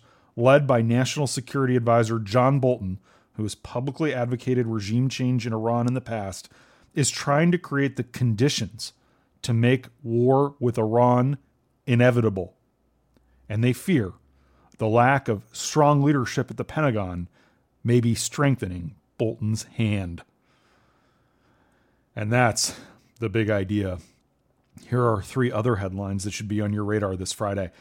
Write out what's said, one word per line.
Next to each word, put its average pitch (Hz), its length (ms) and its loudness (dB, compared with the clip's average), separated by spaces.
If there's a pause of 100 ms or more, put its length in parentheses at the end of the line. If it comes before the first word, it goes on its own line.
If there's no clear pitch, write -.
(380)
led 135 280 6
by 123 160 2
National 123 460 0
Security 127 480 -2
Advisor 117 420 2
John 127 420 2
Bolton, 110 400 -2 (340)
who 107 100 -6
has 104 100 -6
publicly 139 600 -6
advocated 123 520 -2
regime 113 440 -2
change 127 360 -2
in 113 80 -4
Iran 117 340 0
in 123 60 0
the 123 80 -4
past, 101 480 -8 (440)
is 143 160 0
trying 156 420 2
to 175 60 0
create 139 400 -2
the 123 60 -4
conditions 117 880 -2 (480)
to 123 120 -2
make 120 340 2 (140)
war 131 580 2
with 120 180 -2
Iran 123 600 2 (480)
inevitable. 117 680 2 (920)
And 104 120 -2
they 123 120 2
fear 120 400 0 (640)
the 113 100 -2
lack 123 400 4
of 104 240 -2
strong 147 500 2
leadership 139 480 0
at 110 60 -12
the - 80 -6
Pentagon 98 640 -2 (560)
may 120 160 4
be 117 160 2
strengthening 95 800 -4 (220)
Bolton's 110 460 -4
hand. 98 600 -4 (1900)
And 107 160 -4
that's 120 480 0 (400)
the 113 80 -4
big 104 220 0
idea. 98 480 -2 (880)
Here 123 160 0
are 110 180 2
three 123 300 -2
other 113 240 0
headlines 98 480 -6
that 104 80 -6
should 107 160 -10
be 107 140 -2
on 104 100 -2
your 104 140 -4
radar 101 320 -2
this 92 160 -8
Friday. 98 480 -4